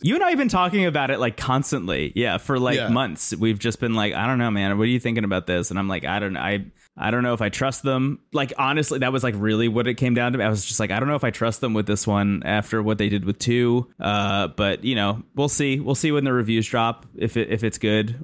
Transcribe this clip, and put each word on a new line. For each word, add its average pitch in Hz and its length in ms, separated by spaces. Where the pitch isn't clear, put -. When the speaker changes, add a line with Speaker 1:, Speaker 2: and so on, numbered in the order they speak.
Speaker 1:
You 196 120
and 359 100
I 349 40
have 339 80
been 262 120
talking 185 360
about 143 240
it, 135 120
like, 117 160
constantly. 95 800
Yeah. 107 220
For, 131 220
like, 127 180
Speaker 2:
Yeah. 113 120
Speaker 1:
months, 113 460
we've 107 240
just 113 200
been 117 140
like, 104 200
"I 95 140
don't 127 120
know, 117 120
man. 101 260
What 110 80
are - 20
you 123 120
thinking 117 240
about 95 240
this?" 87 220
And 92 100
I'm 98 80
like, 95 160
I 90 160
don't 101 140
know. 87 80
I, 98 240
I 110 140
don't 123 120
know 123 100
if 117 80
I 107 80
trust 131 340
them. 135 360
Like, 135 240
honestly, 139 420
that 127 140
was, 131 100
like, 120 140
really 107 300
what 117 200
it 123 80
came 123 180
down 120 200
to. 127 100
I 107 60
was 104 160
just - 140
like, 104 120
"I 101 80
don't 131 100
know 147 60
if 139 80
I 123 80
trust 113 300
them 120 120
with 107 120
this 104 220
one 101 380
after 104 360
what 107 160
they 101 120
did 101 160
with 101 140
two." 120 480
Uh, 101 480
but, 98 360
you 127 120
know, 104 280
we'll 143 140
see. 139 300
We'll 135 160
see 156 160
when 147 120
the 135 100
reviews 113 340
drop, 117 380
if - 220
it, 117 120
if 104 140
it's 110 140
good 107 460